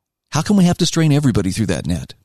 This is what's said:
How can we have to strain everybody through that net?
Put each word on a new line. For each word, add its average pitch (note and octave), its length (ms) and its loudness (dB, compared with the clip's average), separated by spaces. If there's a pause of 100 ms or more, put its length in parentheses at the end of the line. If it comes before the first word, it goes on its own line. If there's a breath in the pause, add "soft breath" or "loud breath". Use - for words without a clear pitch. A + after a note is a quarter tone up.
(300)
How D3 120 -2
can G#3 140 2
we F#3 100 4
have F3 120 0
to F3 80 0
strain D#3+ 240 0
everybody A#2+ 400 0
through G2+ 160 -2
that E2+ 180 -4
net? D#2 300 -6 (100)